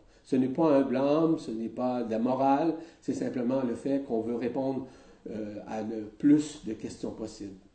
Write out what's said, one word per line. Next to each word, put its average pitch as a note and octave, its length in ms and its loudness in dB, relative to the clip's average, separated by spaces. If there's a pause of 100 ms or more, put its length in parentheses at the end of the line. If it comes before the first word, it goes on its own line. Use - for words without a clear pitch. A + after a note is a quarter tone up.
(240)
Ce - 100 -2
n'est C3 140 4
pas D3 300 4
un C#3 40 6
blâme, C#3+ 560 2
ce B2 140 -8
n'est A2 160 -4
pas B2 340 -2
de A2 80 -6
la A2 80 0
morale. C#3 560 2 (260)
C'est B2+ 140 -4
simplement B2+ 480 -2
le A#2 140 -2
fait C#3 280 -2
qu'on A2+ 160 -2
veut A#2 140 -2
répondre, C3 520 -2 (440)
euh, G#2+ 260 -8 (120)
à A2 140 -6
le G#2+ 240 -6 (120)
plus D3 460 4
de A2 80 -6
questions - 400 -8
possible. G#2 420 -12 (200)